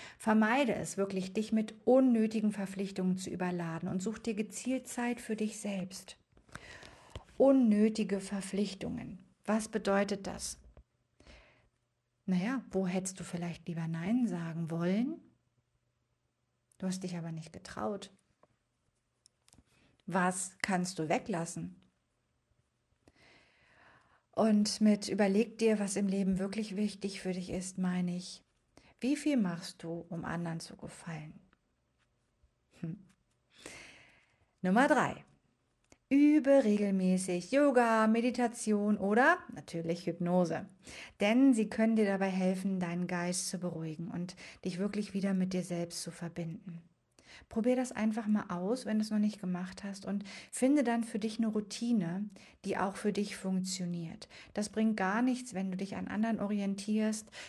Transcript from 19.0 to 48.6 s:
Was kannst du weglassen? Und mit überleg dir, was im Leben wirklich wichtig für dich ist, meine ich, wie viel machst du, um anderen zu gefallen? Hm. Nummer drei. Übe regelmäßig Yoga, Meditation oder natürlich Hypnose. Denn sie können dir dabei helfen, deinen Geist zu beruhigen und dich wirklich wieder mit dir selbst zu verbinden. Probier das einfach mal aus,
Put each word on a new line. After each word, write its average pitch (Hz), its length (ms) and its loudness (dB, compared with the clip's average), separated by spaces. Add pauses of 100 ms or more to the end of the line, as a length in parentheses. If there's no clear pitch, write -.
Was 185 540 -2
kannst 180 380 -2
du 156 100 -2
weglassen? 170 680 -2 (2500)
Und 214 500 4
mit 208 280 6
überleg 202 480 2
dir, 220 220 4
was 196 160 -2
im 202 120 2
Leben 190 300 2
wirklich 196 380 -4
wichtig 202 460 -4
für 185 120 -2
dich 180 160 -6
ist, - 280 -8
meine 180 380 0
ich, - 280 -12 (560)
wie 262 160 0
viel 285 220 2
machst 180 440 -2
du, 165 280 -8
um 170 160 -6
anderen 165 340 -4
zu - 160 -12
gefallen? 156 640 -14 (1400)
Hm. 160 180 -8 (1600)
Nummer 208 260 6
drei. 247 360 2 (840)
Übe 277 540 8
regelmäßig 185 880 2
Yoga, 240 540 6
Meditation 220 920 2
oder 247 420 4 (140)
natürlich 165 520 -6
Hypnose. 175 640 0 (520)
Denn 247 360 6
sie 220 120 2
können 220 280 2
dir 214 100 4
dabei 196 240 2
helfen, 190 500 0
deinen 175 280 -2
Geist 180 400 -2
zu 190 100 -6
beruhigen 160 540 -6
und 175 240 -6 (280)
dich 175 140 -4
wirklich 202 380 -4
wieder 196 180 -2
mit 185 200 0
dir 180 100 0
selbst 170 400 -6
zu 170 80 -10
verbinden. 170 720 -10 (640)
Probier 233 260 0
das 254 160 -2
einfach 220 360 -2
mal 208 220 2
aus, 185 360 -2